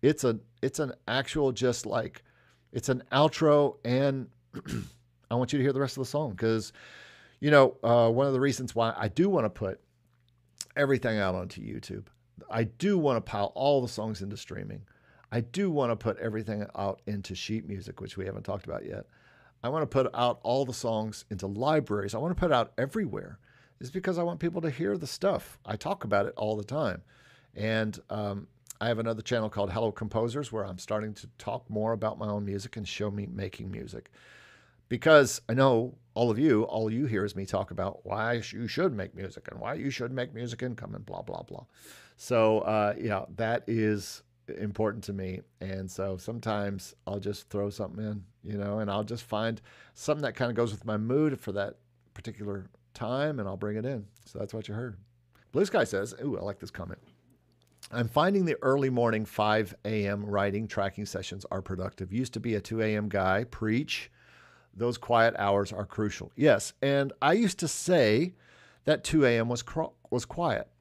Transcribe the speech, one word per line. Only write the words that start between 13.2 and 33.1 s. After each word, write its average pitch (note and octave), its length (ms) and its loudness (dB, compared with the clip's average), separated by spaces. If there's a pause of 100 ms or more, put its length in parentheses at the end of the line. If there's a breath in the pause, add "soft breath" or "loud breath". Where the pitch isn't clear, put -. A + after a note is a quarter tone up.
all C#3 280 4
the A#2+ 80 -2
songs G#2+ 320 -6
into G2+ 160 -8
streaming, - 500 -12 (420 soft breath)
I A#2 120 -2
do F#3+ 280 -2
wanna B2+ 280 2
put G#2+ 220 -2
everything G#2 460 -4 (100)
out G2 320 -4
into G2 280 -6
sheet A2 320 -6
music, G2 320 -10
which G2+ 160 -12
we F#2+ 100 -6
haven't G2+ 180 -8
talked G2 220 -6
about - 200 -8
yet. - 200 -10 (560 soft breath)
I A#2+ 60 -4
wanna D3+ 180 0
put B2+ 280 2
out A#2+ 300 2
all C3 200 2
the B2+ 100 -4
songs A2 560 -2
into G2+ 160 -6
libraries. G#2+ 680 0
I A2 40 -2
wanna E3 140 -2
put E3+ 180 2
it - 20 6
out A#2 240 4
everywhere. A#2+ 600 -4 (440 soft breath)
It's B2 100 -10
because F#3 260 -2
I F3 60 0
want E3+ 160 -4
people E3+ 220 -2
to D#3+ 80 -2
hear F3 280 -2
the D#3+ 100 -6
stuff. - 580 -2
I G#2 100 -6
talk F#3 300 -6
about G2+ 200 2
it - 120 -6
all G#2+ 180 0
the G#2 80 -6
time. G#2 380 -4 (520 soft breath)
And, A2 460 -2 (100)
um, G2+ 380 -4 (320)
I A2+ 80 0
have A#2 120 0
another A2+ 220 -2
channel A2 280 -2
called G2+ 240 -2
Hello A2+ 180 0
Composers A#2 600 -2
where G#2 120 -4
I'm F#2 140 -10
starting G#2+ 360 -4
to - 120 -20 (100)
talk A#2 320 -8
more A2 220 0
about G#2+ 260 -2
my A2 100 -4
own G#2 180 -2
music G2+ 320 -6
and G#2 100 -8
show G#2+ 240 -4